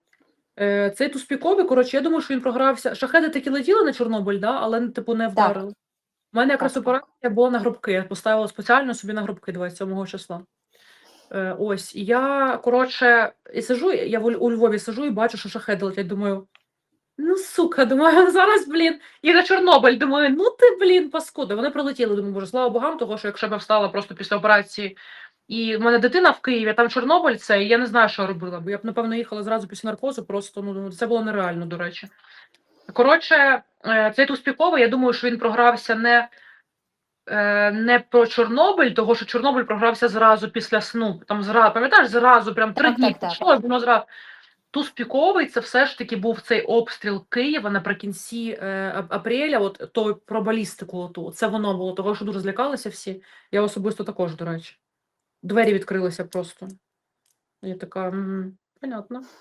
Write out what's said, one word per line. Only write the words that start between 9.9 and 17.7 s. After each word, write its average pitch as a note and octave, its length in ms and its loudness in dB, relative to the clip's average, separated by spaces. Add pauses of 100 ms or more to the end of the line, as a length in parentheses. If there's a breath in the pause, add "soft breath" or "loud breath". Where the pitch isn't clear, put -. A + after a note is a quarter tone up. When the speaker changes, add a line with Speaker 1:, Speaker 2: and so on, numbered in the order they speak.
Speaker 1:
числа. F3+ 340 -14 (880 soft breath)
Е, F#3+ 280 -6
ось, G3+ 360 -6
і G3 100 -8
я, C4 580 0
коротше, B3 680 4 (220)
і A#3 80 -4
сижу, B3+ 300 0
я A3 280 -2
в A3+ 120 0
Ль-, A3+ 80 -4
у A#3+ 120 2
Львові A3 280 2
сижу A3+ 260 -6
і D4 40 -2
бачу, A3+ 280 -2
що G3+ 120 -12
шахеди G3+ 360 -6
летять. F#3+ 220 -6
Думаю, G3 400 -6 (680)
ну, D#4+ 200 0
сука, E4+ 480 0